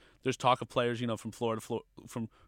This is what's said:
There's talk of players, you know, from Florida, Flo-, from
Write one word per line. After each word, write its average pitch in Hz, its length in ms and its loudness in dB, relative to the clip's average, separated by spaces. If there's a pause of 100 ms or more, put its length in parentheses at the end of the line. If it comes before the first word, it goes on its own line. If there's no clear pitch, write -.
(220)
There's 131 140 0
talk 127 260 4
of 113 60 -6
players, 120 320 0
you 123 80 -2
know, 113 80 0
from 107 160 -8
Florida, 110 300 0
Flo-, - 240 -6 (200)
from 117 240 -8 (180)